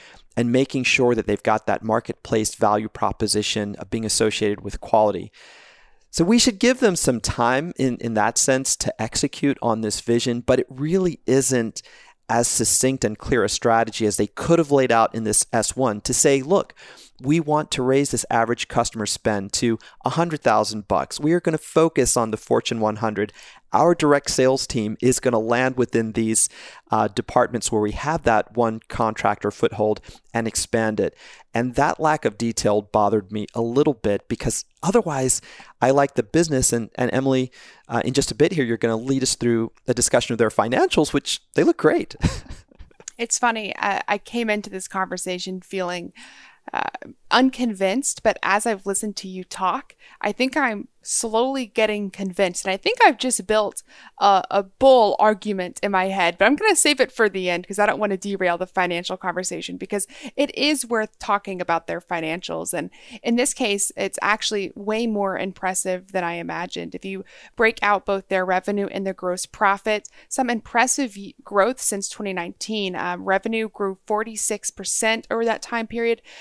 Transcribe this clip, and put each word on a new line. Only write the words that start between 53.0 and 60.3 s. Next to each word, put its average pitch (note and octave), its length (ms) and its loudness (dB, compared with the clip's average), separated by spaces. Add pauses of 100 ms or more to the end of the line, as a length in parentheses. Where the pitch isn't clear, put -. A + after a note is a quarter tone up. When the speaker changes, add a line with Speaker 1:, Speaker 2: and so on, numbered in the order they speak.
Speaker 2:
I've E4+ 140 6
just A3+ 300 -2
built G#3+ 360 0 (360)
a, G3 320 4
a G3+ 120 2
bull A#3 560 6
argument G3 640 0
in G3+ 80 -2
my F#3+ 160 2
head, F3+ 300 0
but G3 80 4
I'm C4+ 120 6
gonna G4+ 200 2
save D4 240 4
it B3 120 0
for G#3+ 180 2
the F#3 180 -4
end F3 180 -2
'cause G3 120 -8
I G#3 80 4
don't G#3+ 120 2
wanna G3+ 200 -2
derail F3+ 400 -2
the F3+ 80 -6
financial F3+ 500 -4
conversation F3+ 640 -6
because G3 280 -6 (300)